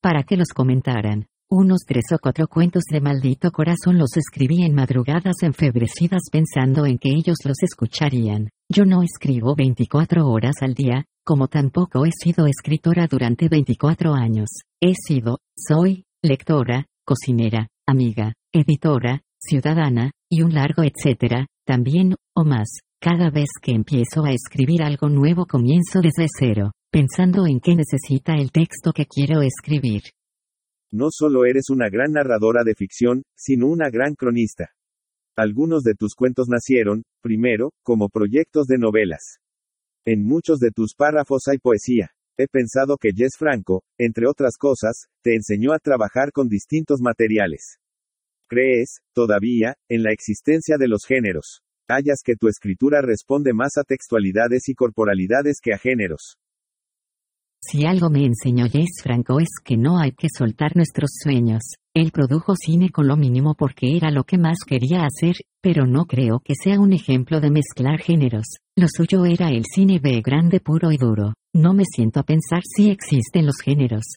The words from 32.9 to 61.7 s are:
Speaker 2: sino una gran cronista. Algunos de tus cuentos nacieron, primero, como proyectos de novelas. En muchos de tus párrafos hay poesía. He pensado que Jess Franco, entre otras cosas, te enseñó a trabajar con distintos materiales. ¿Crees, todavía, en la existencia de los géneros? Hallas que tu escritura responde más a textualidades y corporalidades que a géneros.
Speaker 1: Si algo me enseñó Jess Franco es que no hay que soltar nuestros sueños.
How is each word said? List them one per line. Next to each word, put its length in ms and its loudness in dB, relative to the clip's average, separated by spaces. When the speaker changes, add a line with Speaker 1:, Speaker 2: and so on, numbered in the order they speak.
Speaker 2:
sino 320 0
una 240 -2
gran 240 -2
cronista. 560 -4
Algunos 480 -2
de 100 2
tus 220 -6
cuentos 320 -2
nacieron, 560 0
primero, 520 -2
como 260 -2
proyectos 560 -2
de 120 0
novelas. 640 -2
En 180 0
muchos 360 0
de 120 2
tus 240 -4
párrafos 520 0
hay 100 0
poesía. 540 0
He 100 0
pensado 500 -2
que 160 -2
Jess 240 -2
Franco, 460 -2
entre 260 -2
otras 320 0
cosas, 500 -4
te 140 0
enseñó 380 -2
a 60 -2
trabajar 520 -2
con 160 -2
distintos 540 -2
materiales. 760 -2
¿Crees, 540 0
todavía, 640 0
en 120 0
la 100 0
existencia 640 -2
de 100 0
los 180 -2
géneros? 560 -4
Hallas 360 -2
que 120 -2
tu 120 0
escritura 540 0
responde 520 -2
más 240 -2
a 60 -2
textualidades 840 -2
y 60 -6
corporalidades 840 0
que 120 -4
a 40 -4
géneros. 600 -6
Speaker 1:
Si 240 -2
algo 260 2
me 140 4
enseñó 420 2
Jess 340 0
Franco 380 0
es 100 0
que 140 0
no 220 2
hay 120 0
que 240 -6
soltar 400 -2
nuestros 360 0
sueños. 420 0